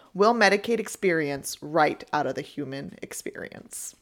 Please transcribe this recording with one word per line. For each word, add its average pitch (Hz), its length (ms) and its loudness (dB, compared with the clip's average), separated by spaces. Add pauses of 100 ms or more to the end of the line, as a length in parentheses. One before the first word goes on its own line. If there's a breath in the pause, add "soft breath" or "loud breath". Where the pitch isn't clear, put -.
(140 soft breath)
we'll 208 200 6
medicate 208 460 4
experience 156 840 -2
right 151 400 2 (100)
out 143 140 2
of 135 80 -2
the 135 80 -6
human 139 600 -10
experience." - 1000 -12